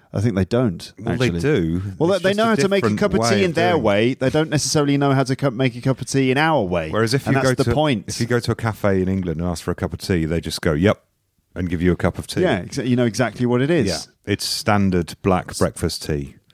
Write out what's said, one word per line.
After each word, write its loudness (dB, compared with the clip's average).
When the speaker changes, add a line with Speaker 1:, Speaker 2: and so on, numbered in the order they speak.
Speaker 1:
I 0
think 2
they 2
don't, -2
Speaker 2:
Well, -4
they 2
Speaker 1:
actually. 0
Speaker 2:
do. 0
Speaker 1:
Well, 2
Speaker 2:
It's -2
Speaker 1:
they 4
Speaker 2:
just 0
Speaker 1:
know 2
Speaker 2:
a 2
Speaker 1:
how 4
to 2
make 2
a 4
Speaker 2:
different 0
Speaker 1:
cup 0
of 2
Speaker 2:
way 2
Speaker 1:
tea 4
in 2
Speaker 2:
of -4
Speaker 1:
their 2
Speaker 2:
doing 2
it. -2
Speaker 1:
way. 2
They 0
don't 0
necessarily 0
know 2
how 2
to -2
cu-, -2
make -2
a -12
cup 0
of -8
tea 2
in 2
our 2
way. -2
Speaker 2:
Whereas 0
if -2
Speaker 1:
And 2
Speaker 2:
you 2
Speaker 1:
that's 2
Speaker 2:
go 0
Speaker 1:
the 2
Speaker 2:
to, 0
Speaker 1:
point. 0
Speaker 2:
if -6
you 0
go 0
to -2
a 0
cafe 0
in 0
England -2
and -2
ask -6
for -4
a -2
cup -4
of -10
tea, 0
they -2
just -8
go, 0
"Yep," 2
and -4
give -4
you 4
a 2
cup -2
of -10
tea. -4
Speaker 1:
Yeah, 0
exa-, -6
you 2
know 2
exactly -2
what 2
it 0
is. 2
Speaker 2:
Yeah, -2
it's -2
standard 0
black 0
Speaker 1:
S- -12
Speaker 2:
breakfast -4
tea. -6